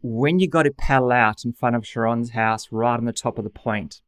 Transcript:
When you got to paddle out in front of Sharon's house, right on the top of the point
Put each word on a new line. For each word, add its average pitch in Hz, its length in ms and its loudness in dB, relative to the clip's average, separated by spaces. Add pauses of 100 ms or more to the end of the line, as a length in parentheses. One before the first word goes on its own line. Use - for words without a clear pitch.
When 120 360 0
you 185 100 4
got 156 160 2
to 143 60 4
paddle 131 420 2
out 113 320 2
in 120 80 -4
front 120 240 0
of 113 100 -2
Sharon's 117 440 -2
house, 110 400 -2
right 117 260 0
on 117 80 -4
the 117 80 -2
top - 260 -4
of 110 60 -6
the 104 60 -8
point 104 580 -6